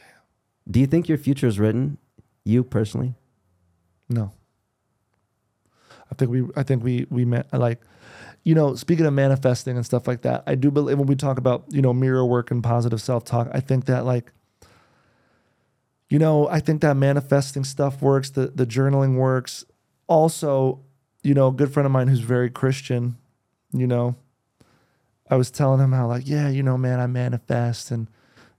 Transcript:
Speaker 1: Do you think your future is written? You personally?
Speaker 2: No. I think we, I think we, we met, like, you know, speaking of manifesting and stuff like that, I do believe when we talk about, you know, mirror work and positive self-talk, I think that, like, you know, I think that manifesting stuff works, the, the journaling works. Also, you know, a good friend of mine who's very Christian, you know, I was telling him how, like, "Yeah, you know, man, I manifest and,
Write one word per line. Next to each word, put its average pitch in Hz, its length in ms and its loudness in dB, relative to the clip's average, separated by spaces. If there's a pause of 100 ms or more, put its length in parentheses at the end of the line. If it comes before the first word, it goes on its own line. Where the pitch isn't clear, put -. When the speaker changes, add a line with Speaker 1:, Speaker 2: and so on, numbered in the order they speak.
(720)
Speaker 1:
Do 104 80 2
you 135 80 4
think 160 220 0
your 156 100 2
future 139 300 -2
is 104 100 -2
written? 113 400 0 (460)
You 117 180 2
personally? 113 520 -4 (960)
Speaker 2:
No. 110 240 -4 (1800)
I - 40 -12
think 127 160 0
we, 127 140 0 (120)
I 143 60 -2
think 131 220 0
we, 123 260 -2
we 123 140 0
met, 120 280 -2
like, 120 280 -2 (640)
you 165 100 4
know, 147 200 2
speaking 160 320 0
of 147 60 2
manifesting 135 640 0
and 120 80 -2
stuff 120 240 -2
like 123 140 -4
that, 123 240 -4
I 139 80 -2
do 135 160 2
believe 139 280 0
when 139 80 0
we 139 100 2
talk 135 220 -2
about, 123 320 0
you 139 120 0
know, 131 100 4
mirror 127 320 2
work 120 260 0
and 120 120 -2
positive 117 380 0
self-talk, 117 520 -4
I 139 80 -4
think 131 260 -2
that, 123 180 0
like, 123 280 -4 (1800)
you 147 100 2
know, 151 300 4
I 170 120 0
think 156 200 -2
that 147 160 2
manifesting 139 680 0
stuff 139 380 -4
works, 135 280 2
the, 131 180 -2
the 131 180 -2
journaling 135 500 0
works. 131 480 -2 (440)
Also, 151 720 2 (420)
you 139 120 2
know, 135 140 6
a 131 40 0
good 135 200 0
friend 143 140 2
of 135 60 0
mine 131 160 2
who's 135 120 4
very 123 300 0
Christian, 123 640 -2 (560)
you 127 140 -2
know, 120 300 -2 (1120)
I 135 60 2
was 127 160 0
telling 135 280 2
him 135 120 2
how, 127 160 0
like, 123 180 -4
"Yeah, 147 220 -2
you 135 160 -2
know, 131 120 0
man, 127 220 -2
I 123 80 -2
manifest 123 840 -4
and, 113 160 -6 (500)